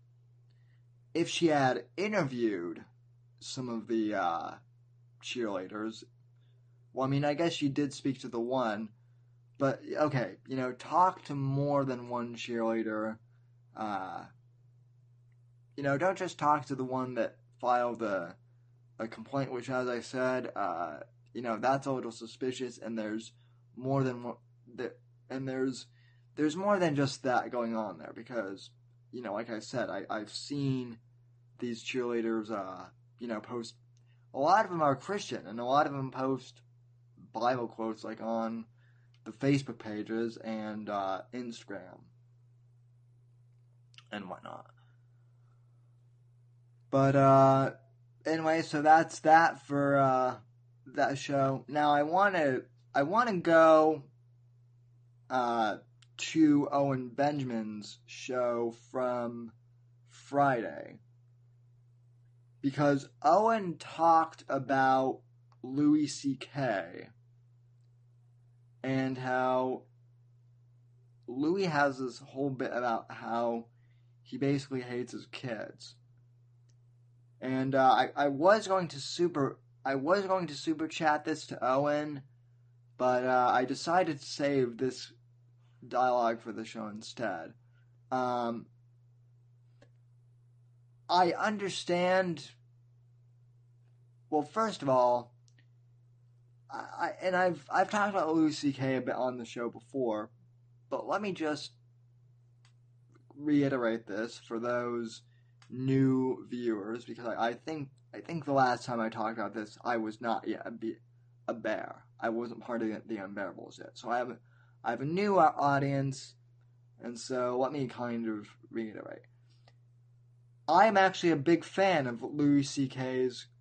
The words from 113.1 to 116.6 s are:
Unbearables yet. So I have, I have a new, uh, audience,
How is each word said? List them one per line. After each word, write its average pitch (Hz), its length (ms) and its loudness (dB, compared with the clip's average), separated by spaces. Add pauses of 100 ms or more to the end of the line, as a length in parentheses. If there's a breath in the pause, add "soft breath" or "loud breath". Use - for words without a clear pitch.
Unbearables 98 580 -10
yet. - 140 -16
So 120 160 -12
I 120 80 0
have, 123 200 -4 (460 soft breath)
I 120 80 -2
have 120 100 -4
a 135 40 -4
new, 190 340 2
uh, 156 180 8
audience, 139 800 0 (640)